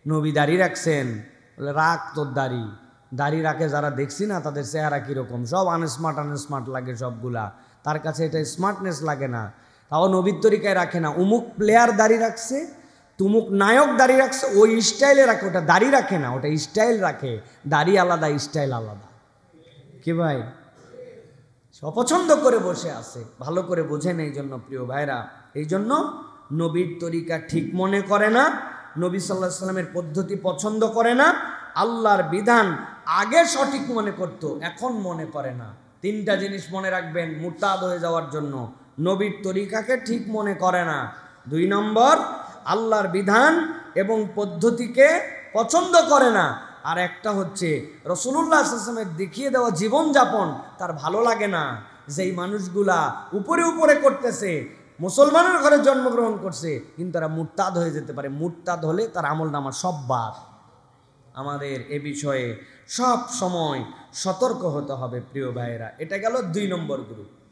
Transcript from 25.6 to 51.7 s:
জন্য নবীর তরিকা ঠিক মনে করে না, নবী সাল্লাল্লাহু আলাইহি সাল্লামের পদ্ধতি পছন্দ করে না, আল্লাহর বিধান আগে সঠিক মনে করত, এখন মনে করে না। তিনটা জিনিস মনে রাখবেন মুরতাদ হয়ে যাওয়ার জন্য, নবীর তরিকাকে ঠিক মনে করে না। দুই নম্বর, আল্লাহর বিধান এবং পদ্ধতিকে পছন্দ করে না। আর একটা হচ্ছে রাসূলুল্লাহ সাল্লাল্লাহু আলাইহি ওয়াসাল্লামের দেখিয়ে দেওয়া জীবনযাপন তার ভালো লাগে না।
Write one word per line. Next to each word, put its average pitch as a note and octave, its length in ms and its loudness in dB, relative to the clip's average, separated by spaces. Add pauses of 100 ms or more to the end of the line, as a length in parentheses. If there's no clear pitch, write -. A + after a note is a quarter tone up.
জন্য G#3+ 580 -2 (300)
নবীর E3 480 -2
তরিকা E3 380 -4
ঠিক D#3+ 340 -4
মনে F#3+ 280 0
করে G#3 280 2
না, B3+ 420 2 (260)
নবী F3 220 -2
সাল্লাল্লাহু F#3 180 -4
আলাইহি F#3 220 -4
সাল্লামের F#3 340 -4
পদ্ধতি F3 500 -4
পছন্দ G#3+ 440 0
করে A#3 260 2
না, D4 200 6 (420)
আল্লাহর A3 480 2
বিধান G3+ 540 2 (280)
আগে G#3+ 400 4
সঠিক C4+ 460 -2
মনে G#3+ 200 -2
করত, D#3+ 500 -6
এখন F#3+ 320 -6
মনে F3 320 -6
করে C3 280 -8
না। A2+ 200 -12 (280)
তিনটা G#3 340 -2
জিনিস G3 360 -6
মনে F#3+ 180 -6
রাখবেন E3 520 -4
মুরতাদ F#3 420 -2
হয়ে F3+ 160 -2
যাওয়ার E3 300 -2
জন্য, C#3 420 -6 (280)
নবীর F#3+ 340 0 (100)
তরিকাকে G3+ 540 -2
ঠিক A#3 300 -4
মনে G#3 260 -2
করে F3+ 320 0
না। C3+ 260 -4 (380)
দুই E3 180 0
নম্বর, G#3+ 500 4 (480)
আল্লাহর G#3+ 420 0
বিধান A3+ 680 4 (220)
এবং G#3 400 0
পদ্ধতিকে A#3 840 2 (320)
পছন্দ E4+ 560 4
করে C4 220 6
না। D#3+ 300 0 (220)
আর E3 140 -4
একটা F3+ 340 -4
হচ্ছে E3+ 540 -2 (200)
রাসূলুল্লাহ F3 180 -4
সাল্লাল্লাহু D#4 280 0
আলাইহি C#4+ 240 4
ওয়াসাল্লামের G#3+ 420 -6
দেখিয়ে G3 320 -4
দেওয়া B3 200 2
জীবনযাপন A3+ 840 2 (220)
তার F3 160 -6
ভালো D#3+ 280 -2
লাগে A3 260 2
না। C#3+ 340 -4 (260)